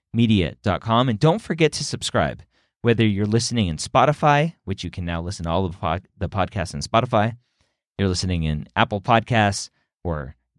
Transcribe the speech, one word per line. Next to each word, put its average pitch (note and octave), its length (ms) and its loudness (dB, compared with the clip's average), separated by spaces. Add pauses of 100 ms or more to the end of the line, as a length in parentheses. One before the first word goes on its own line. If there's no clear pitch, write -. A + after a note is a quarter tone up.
(120)
media G#2+ 500 2
dot F2+ 200 -2
com. A#2+ 260 2
And G#2+ 100 -2
don't E3+ 240 2
forget D#3 300 0
to - 120 -8
subscribe, F#2+ 580 -2 (400)
whether A2+ 220 2
you're G#2 220 0
listening A#2 400 0
in D#2+ 100 -4
Spotify, D3 760 2 (100)
which F#2+ 200 -8
you F2 60 -8
can F2+ 140 -8
now E2+ 160 -4
listen F2 240 -8
to E2 60 -2
all F#2 160 2
of E2+ 60 -6
the F#2 60 -14
pod-, F2 380 -4
the F2 120 -4
podcasts F#2 440 -4
in C#2+ 80 -8
Spotify. A2+ 560 0 (600)
You're G2 100 2
listening F2+ 360 -2
in D2+ 220 -2 (100)
Apple G#2+ 240 0
Podcasts A2 680 0 (360)
or D2+ 320 -6 (220)